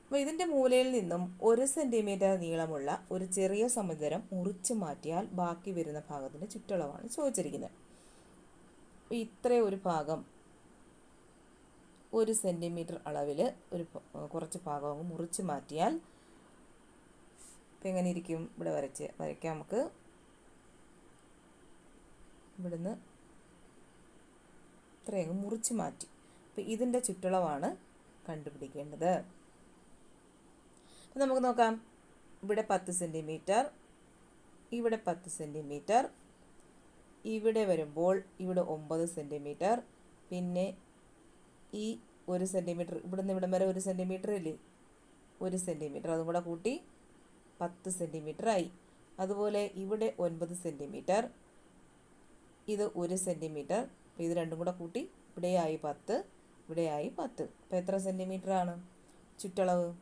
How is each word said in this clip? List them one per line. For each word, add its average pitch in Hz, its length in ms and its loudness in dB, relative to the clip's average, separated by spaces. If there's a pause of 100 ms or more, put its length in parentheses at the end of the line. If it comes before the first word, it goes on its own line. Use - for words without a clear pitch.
അപ്പോൾ 277 200 0
ഇതിൻ്റെ 320 300 0
മൂലയിൽ 254 380 6
നിന്നും 180 340 2 (240)
ഒരു 233 240 6
സെന്റിമീറ്റർ 208 600 4 (120)
നീളമുള്ള 160 460 0 (220)
ഒരു 185 140 -2 (100)
ചെറിയ 196 320 4
സമചതുരം 170 540 0 (100)
മുറിച്ചു 185 420 -2
മാറ്റിയാൽ 165 520 -2 (140)
ബാക്കി 170 360 -2
വരുന്ന 156 320 -2
ഭാഗത്തിൻ്റെ 143 460 -8
ചുറ്റളവാണ് 175 520 -4 (100)
ചോദിച്ചിരിക്കുന്നത്. - 600 -2 (1300)
അപ്പോൾ - 240 -4
ഇത്രയും 240 420 4
ഒരു 196 180 0
ഭാഗം, 160 340 2 (1900)
ഒരു 220 280 4
സെന്റിമീറ്റർ 170 560 -2 (120)
അളവിൽ 147 320 0 (300)
ഒരു 170 200 -4
പ-, - 120 -12 (300)
കുറച്ച് 165 320 -6
ഭാഗം 147 280 -2
അങ്ങ് 156 180 -6
മുറിച്ച് 170 400 -4
മാറ്റിയാൽ 160 420 0 (1800)
ഇപ്പം - 220 -8
എങ്ങനെ 180 220 2
ഇരിക്കും? 165 300 -4 (120)
ഇവിടെ 165 200 -4
വരച്ച്, 147 320 -4 (120)
വരയ്ക്കാം 156 360 -4
നമുക്ക്. 156 260 -2 (2750)
ഇവിടുന്ന് 175 380 -4 (2000)
ഇത്രയും 190 320 -2
അങ്ങ് 185 160 -2
മുറിച്ച് 226 380 -2
മാറ്റി. 170 260 -6 (380)
അപ്പം - 180 -8 (100)
ഇതിൻ്റെ 240 340 2
ചുറ്റളവാണ് 180 640 0 (560)
കണ്ടുപിടിക്കേണ്ടത്. 147 840 -4 (1900)
അപ്പം - 200 -4
നമുക്ക് 262 220 4
നോക്കാം. 233 300 6 (680)
ഇവിടെ 208 300 2
പത്ത് 185 260 2
സെന്റിമീറ്റർ, 160 680 0 (1080)
ഇവിടെ 233 340 0
പത്ത് 175 240 -4
സെന്റിമീറ്റർ, 151 760 0 (1200)
ഇവിടെ 220 440 4
വരുമ്പോൾ 160 460 4 (260)
ഇവിടെ 180 220 2 (100)
ഒമ്പത് 156 320 0 (100)
സെന്റിമീറ്റർ, 147 600 0 (540)
പിന്നെ 180 360 0 (1080)
ഈ 214 120 -4 (420)
ഒരു 180 240 0
സെന്റിമീറ്റർ, 175 440 -2 (100)
ഇവിടുന്ന് 190 300 -2
ഇവിടം 185 200 0
വരെ 185 160 4
ഒരു 185 140 -2
സെന്റിമീറ്റർ 185 540 -2
ഇല്ലേ? 160 140 -4 (920)
ഒരു 185 200 0
സെന്റിമീറ്റർ, 151 500 -4
അതും 165 140 0
കൂടെ 170 180 2
കൂട്ടി 170 260 -2 (880)
പത്ത് 180 320 -6
സെന്റിമീറ്റർ 156 640 -4
ആയി. 180 120 2 (560)
അതുപോലെ 202 400 2 (200)
ഇവിടെ 214 260 0 (160)
ഒൻപത് 170 280 -2 (100)
സെന്റിമീറ്റർ, 151 600 0 (1400)
ഇത് 208 180 0 (100)
ഒരു 175 280 0
സെന്റിമീറ്റർ, 156 580 -2 (280)
അപ്പോൾ - 160 -8
ഇത് 165 140 0
രണ്ടും 160 220 -4
കൂടെ 180 200 -2
കൂട്ടി 170 200 -6 (280)
ഇവിടെയായി 170 560 0
പത്ത്, 156 320 -2 (480)
ഇവിടെയായി 160 520 0
പത്ത്. 240 300 -4 (140)
അപ്പോൾ - 200 -2
എത്ര 190 240 0
സെന്റിമീറ്റർ 185 540 -2
ആണ് 180 160 0 (640)
ചുറ്റളവ്? 180 500 2 (120)